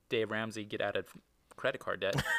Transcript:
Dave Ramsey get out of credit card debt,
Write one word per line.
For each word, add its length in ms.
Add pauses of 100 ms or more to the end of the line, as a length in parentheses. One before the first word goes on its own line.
Dave 220
Ramsey 340
get 160
out 160
of 80 (500)
credit 240
card 220
debt, 200 (180)